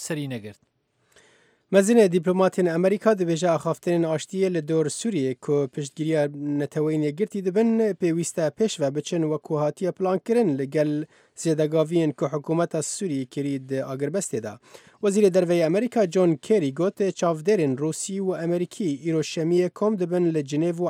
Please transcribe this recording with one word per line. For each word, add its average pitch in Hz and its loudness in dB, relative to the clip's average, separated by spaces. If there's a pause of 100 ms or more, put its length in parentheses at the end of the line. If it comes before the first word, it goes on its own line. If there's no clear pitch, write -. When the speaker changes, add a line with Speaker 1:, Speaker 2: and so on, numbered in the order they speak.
Speaker 1:
سەری 147 -6
نەگرت. 104 -12 (1120)
Speaker 2:
Mezinê 202 6
dîplomatên 185 2 (100)
Amerîka 196 2
dibêje 170 0
axaftinên 170 0 (100)
aştiyê 190 -2
li 151 -4
dor 160 2
Sûriyê 143 -2
ku 143 0
piştgiriya 156 -2 (380)
neteweyên 151 -2
yekgirtî 170 -4
dibin, 208 2 (300)
pêwîst 165 0 (100)
e - 2 (100)
pêş 220 0
ve 139 0
biçin 165 -2
wekû 156 -2
hatiye 151 -2
plan 185 -2
kirin 220 0
li 139 -4
gel 151 0 (300)
zêdegaviyên 156 2
ku - -4
hikûmeta 160 -2
Sûriyê 143 -4
kirî 139 -6
di 135 -6
agirbestê 135 -4
de. 110 -10 (500)
Wezîrê 202 4
Derveyê 175 4
Amerîka 208 2
John 175 4
Kerry 156 0
got 175 -2
çavderên 170 0
Rûsî 156 -4
û 180 -4
Amerîkî 170 -2
îro 160 0
şemiyê 175 0
kom 214 -2
dibin 175 0
li 151 -2
Cinev 160 -2
û 180 -2